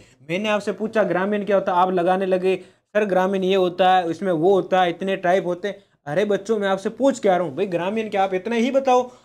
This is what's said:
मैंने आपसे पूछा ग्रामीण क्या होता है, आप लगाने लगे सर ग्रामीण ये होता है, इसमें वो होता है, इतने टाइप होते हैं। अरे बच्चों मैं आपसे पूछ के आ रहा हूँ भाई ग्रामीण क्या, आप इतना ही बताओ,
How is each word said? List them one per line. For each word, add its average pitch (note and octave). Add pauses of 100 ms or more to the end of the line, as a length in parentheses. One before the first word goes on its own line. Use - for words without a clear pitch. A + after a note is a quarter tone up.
(300)
मैंने G3+
आपसे G#3
पूछा G#3+
ग्रामीण G3
क्या G3+
होता F#3+
है, F3+
आप F#3
लगाने F#3
लगे F#3 (340)
सर G#3+
ग्रामीण F#3+
ये F#3
होता F#3
है, F#3
इसमें F#3
वो E3+
होता F#3
है, F3+
इतने F#3+
टाइप F#3
होते F3
हैं। F#3+ (240)
अरे D#3
बच्चों G#3
मैं G3
आपसे F#3+
पूछ C4+
के G3+
आ F3+
रहा F3+
हूँ C3
भाई F3+
ग्रामीण G3
क्या, G3
आप F#3+
इतना A3+
ही A#3
बताओ, B3+ (160)